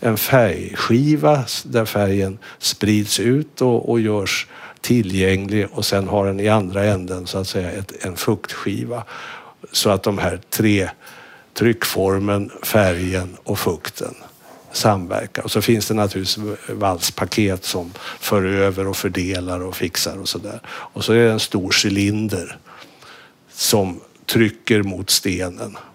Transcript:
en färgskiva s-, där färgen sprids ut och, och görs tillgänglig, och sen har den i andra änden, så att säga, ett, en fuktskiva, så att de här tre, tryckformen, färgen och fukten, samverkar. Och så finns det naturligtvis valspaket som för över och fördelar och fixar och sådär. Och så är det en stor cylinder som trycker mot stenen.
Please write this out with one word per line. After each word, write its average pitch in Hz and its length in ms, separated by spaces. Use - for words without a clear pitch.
en 113 160
färgskiva 139 1300
s-, - 200
där 120 220
färgen 98 540
sprids 104 640
ut 127 420
och, 123 260
och 117 120
görs 104 460
tillgänglig, 98 920
och 104 120
sen 98 240
har 101 180
den 98 140
i 104 80
andra 101 360
änden, 92 420
så 98 120
att 92 100
säga, 92 220
ett, 95 220
en 92 120
fuktskiva, 117 880
så - 180
att 98 120
de 101 160
här 87 220
tre, 104 380
tryckformen, 101 960
färgen 92 840
och 101 140
fukten, - 560
samverkar. 101 720
Och - 80
så - 120
finns 113 260
det 110 60
naturligtvis 104 600
valspaket 98 960
som 87 280
för 101 240
över 98 420
och 98 100
fördelar 90 640
och 92 160
fixar 85 420
och 98 100
sådär. 107 380
Och - 380
så 113 80
är 117 120
det 113 80
en 107 80
stor 95 340
cylinder 101 720
som 95 480
trycker 107 560
mot 95 280
stenen. 95 640